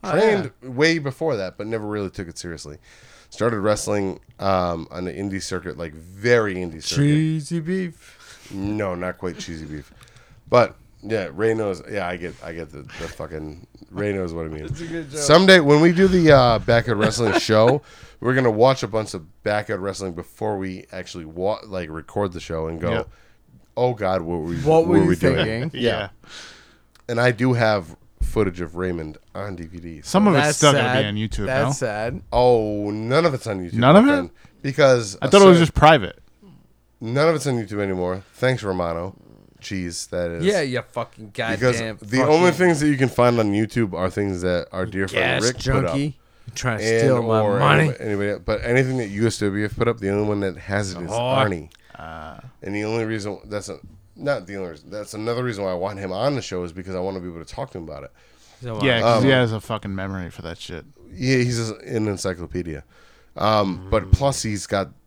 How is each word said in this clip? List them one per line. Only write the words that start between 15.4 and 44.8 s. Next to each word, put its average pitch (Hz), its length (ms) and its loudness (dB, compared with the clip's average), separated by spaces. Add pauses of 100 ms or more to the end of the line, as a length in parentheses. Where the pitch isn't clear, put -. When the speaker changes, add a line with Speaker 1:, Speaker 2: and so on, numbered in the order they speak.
Speaker 2:
when 147 220 6
we 170 100 6
do 185 160 4
the, 175 240 6
uh, 123 280 8
Backyard 117 400 2
Wrestling 110 340 0
Speaker 1:
<laughs> 339 60 2
Speaker 2:
show, 117 420 4 (380)
we're 127 160 0
gonna 131 160 2
watch 127 320 4
a 117 40 -6
bunch 104 280 -6
of 82 260 -14
Backyard 104 400 -2
Wrestling 95 320 -6
before 101 460 -8
we 92 320 -8
actually 87 340 -12
wa-, 90 400 -4
like, 92 240 -8
record 87 440 -6
the 85 60 -10
show 80 280 -6
and 82 120 -8
go, 85 120 -4
Speaker 3:
Yep. 64 180 -4 (680)
Speaker 2:
"Oh, 123 200 0
God, 95 260 -2
what 85 200 -4
were 78 40 -6
we, 85 120 -4
Speaker 1:
What 156 280 4
were - 140 4
Speaker 2:
what - 40 4
Speaker 1:
you 160 60 2
Speaker 2:
we 175 60 4
doing?" 135 300 2
Speaker 1:
thinking? 123 360 -4
Speaker 2:
Yeah. 120 160 2
Speaker 3:
Yeah. 101 120 -6 (1000)
Speaker 2:
And 117 100 0
I 123 120 6
do 123 220 2
have 107 420 2 (280)
footage 95 360 0
of 80 160 -8
Raymond 85 420 -6 (160)
on 98 220 -10
D 85 100 -12
V 87 140 -16
D, 82 220 -14
so - 60 -16
Speaker 3:
Some 208 200 4
of 180 80 4
it's 143 120 4
Speaker 1:
That's 151 100 0
Speaker 3:
still 147 160 6
gonna 139 100 2 (100)
be 131 100 2
Speaker 1:
sad. - 20 0
Speaker 3:
on 104 100 -4
YouTube, 107 300 -4
Speaker 1:
That's 131 200 0 (160)
Speaker 3:
no? 123 60 -2
Speaker 1:
sad. 110 340 -6 (120)
Speaker 2:
Oh, 110 560 2
none 117 360 0
of 151 80 2
it's 117 140 -8
on 98 120 -4
YouTube, 90 140 -8
Speaker 3:
None 123 220 6
of 214 80 10
Speaker 2:
my 285 80 6
Speaker 3:
it? 294 40 2
Speaker 2:
friend, 277 140 -4 (320)
because 131 600 2
Speaker 3:
I - 60 -2
Speaker 2:
a - 20 0
Speaker 3:
thought 196 120 10
it 196 40 12
was 180 120 12
Speaker 2:
certain 165 100 6
Speaker 3:
just - 60 -4
private. 151 460 6 (800)
Speaker 2:
None 135 300 0
of 165 60 2
it's 135 120 -4
on 131 60 0
YouTube 104 260 -4
anymore. 92 440 -2 (100)
Thanks, 127 300 -2
Romano. 87 520 -4 (460)
Cheese, 90 460 -8
that 87 240 -4
is. 85 140 -6
Speaker 1:
Yeah, 196 160 2
you 123 200 -4
fucking 113 460 -12
Speaker 2:
Because 113 320 -6
Speaker 1:
goddamn 113 420 0
Speaker 2:
the 110 220 -2
only 165 280 4
Speaker 1:
fucking 165 140 2
Speaker 2:
things 165 160 4
that 151 80 2
you 143 80 2
can 131 120 2
find 120 300 4
on 104 120 2
YouTube 104 420 0
are 90 160 -2
things 98 320 -4
that 90 300 -2
our 92 140 -4